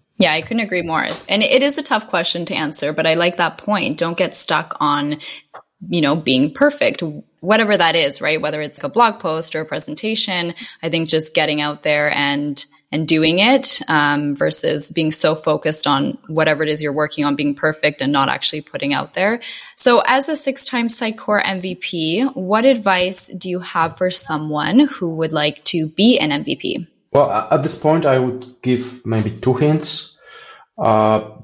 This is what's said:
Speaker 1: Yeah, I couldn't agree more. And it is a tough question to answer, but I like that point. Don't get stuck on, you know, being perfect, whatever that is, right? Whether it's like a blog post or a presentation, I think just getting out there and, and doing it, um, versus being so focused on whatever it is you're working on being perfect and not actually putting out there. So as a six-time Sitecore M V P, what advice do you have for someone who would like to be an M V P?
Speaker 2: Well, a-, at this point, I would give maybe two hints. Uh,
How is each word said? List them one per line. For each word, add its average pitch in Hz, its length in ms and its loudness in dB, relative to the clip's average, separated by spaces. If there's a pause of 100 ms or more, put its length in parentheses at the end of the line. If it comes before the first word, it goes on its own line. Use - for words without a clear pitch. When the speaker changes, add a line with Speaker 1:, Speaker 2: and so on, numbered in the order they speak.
(180)
Speaker 1:
Yeah, 175 140 4
I 160 100 -2
couldn't 226 220 -4
agree 180 180 -4
more. 165 280 -4 (180)
And 214 160 0
it 254 180 4
is 277 160 4
a 294 60 -4
tough 220 240 -2
question 170 380 -2
to 143 100 -6
answer, 151 380 -2
but 160 120 0
I 160 100 4
like 175 200 0
that 165 220 -2
point. 175 400 -2
Don't 170 200 -4
get 175 160 0
stuck - 460 0
on, 147 400 -2 (720)
you 175 100 0
know, 151 160 2
being 143 380 0
perfect, - 500 0 (380)
whatever 208 340 2
that 170 220 2
is, 160 240 0
right? 156 180 -2
Whether 151 220 -4
it's 151 160 -8
like - 80 -6
a - 80 -8
blog 226 260 2
post 160 360 -4
or 156 40 -4
a 160 60 -6
presentation, 175 880 -2 (280)
I 165 60 -4
think 160 220 -2
just 160 260 0
getting 151 240 0
out 147 240 -4
there 147 320 0
and, 143 500 -2 (260)
and 156 160 -2
doing 160 300 4
it, 240 500 4
um, 147 480 0
versus 151 540 2
being 156 220 0
so 156 240 4
focused 151 500 0
on 139 320 0 (100)
whatever 156 360 0
it 151 60 0
is 156 120 -4
you're 151 100 -2
working 147 320 -2
on 143 120 0
being 147 180 -2
perfect 151 480 -2
and 135 100 0
not 135 180 2
actually 131 320 -4
putting 143 340 -4
out 135 180 -4
there. 214 280 0 (340)
So 240 320 6
as 269 200 4
a 320 80 -2
six-time 262 520 0
Sitecore 220 580 0
M 190 160 -4
V 185 140 -6
P, 170 480 -4
what 214 420 0
advice 196 640 2
do 190 200 -10
you 180 120 -4
have 165 360 -2
for 185 140 0
someone 156 680 0
who 180 380 0
would 160 140 -2
like 151 340 -2
to 160 240 0
be 214 280 4
an 151 140 0
M 147 120 -2
V 147 120 -6
P? - 320 -6 (240)
Speaker 2:
Well, 139 180 4
a-, 107 240 -2
at 151 80 4
this 156 180 -6
point, 156 280 2
I 131 100 4
would - 460 -4
give - 420 -2
maybe 110 240 0 (100)
two 131 140 2
hints. - 680 0 (560)
Uh, 110 680 2